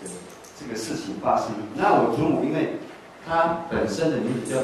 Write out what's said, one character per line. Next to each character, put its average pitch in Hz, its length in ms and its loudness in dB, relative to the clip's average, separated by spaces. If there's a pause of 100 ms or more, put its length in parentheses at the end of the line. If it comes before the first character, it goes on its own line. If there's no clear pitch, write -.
个， - 80 -10 (460)
这 - 80 -12
个 110 100 -6
事 123 180 -6
情 - 260 -6
发 120 160 4
生。 - 100 0 (260)
那 - 200 4
我 - 220 4
祖 151 80 2
母， - 200 4
因 - 100 2
为 - 240 0 (480)
她 170 460 2
本 151 180 0
身 160 220 2
的 127 60 0
名 117 260 0
字 131 100 -4
叫 131 100 2